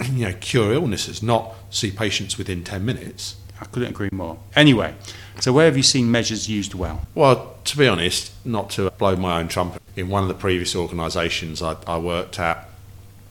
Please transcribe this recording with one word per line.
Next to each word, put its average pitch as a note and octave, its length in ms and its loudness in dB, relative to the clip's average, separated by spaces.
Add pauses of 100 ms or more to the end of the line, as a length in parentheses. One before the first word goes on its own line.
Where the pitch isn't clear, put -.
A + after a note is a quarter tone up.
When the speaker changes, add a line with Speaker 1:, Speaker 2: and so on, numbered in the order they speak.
Speaker 1:
<clears throat> C3 100 -2
you A#2+ 140 0
know, F#2 120 -4
cure G#2+ 320 2
illnesses, B2+ 520 -2
not A2+ 320 0 (160)
see - 200 -2
patients G2+ 460 -4
within F#2 260 -4
ten F#2+ 220 -6
minutes. - 500 -6 (240)
Speaker 2:
I - 60 -14
couldn't A#2+ 240 -4
agree G2+ 240 -4
more. E2+ 240 -6 (180)
Anyway, A#2+ 380 8 (480)
so B2+ 100 2
where D3+ 140 8
have D#3 100 6
you C3+ 80 2
seen B2 260 4
measures A2 380 0
used G#2 280 -4
well? E2+ 260 -6 (120)
Speaker 1:
Well, C3+ 520 4
to - 120 -4
be C#3+ 120 6
honest, F2+ 420 0 (140)
not G#2+ 260 -4
to G2 200 0
blow F#2+ 260 2
my F2+ 220 0
own E2 100 -2
trumpet, F2 320 -2 (160)
in F#2 120 -4
one G2 120 2
of F#2+ 80 0
the E2+ 60 -2
previous F2+ 420 0
organisations E2+ 840 -4
I, D#2+ 140 -2 (100)
I E2+ 120 -2
worked E2+ 420 -4
at, E2 300 -2 (600)